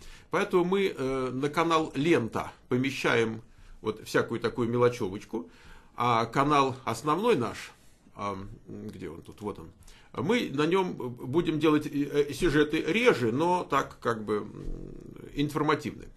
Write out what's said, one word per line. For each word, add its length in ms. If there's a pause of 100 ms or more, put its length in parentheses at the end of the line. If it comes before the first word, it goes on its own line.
(320)
Поэтому 340
мы, 320
э, 360
на 160
канал 460
«Лента» 560 (180)
помещаем 720 (400)
вот 260
всякую 320
такую 300
мелочевочку, 800 (460)
а 300
канал 500 (100)
основной 500
наш, 360 (440)
а, 180
м, 540
где 220
он 120
тут, 200
вот 180
он, 80 (460)
мы 400
на 120
нём, 340
э, 80 (180)
будем 340
делать, 280
э, 20 (400)
э, 40
сюжеты 520
реже, 460
но 380
так 320
как 240
бы, 120
м, 540 (420)
информативные. 840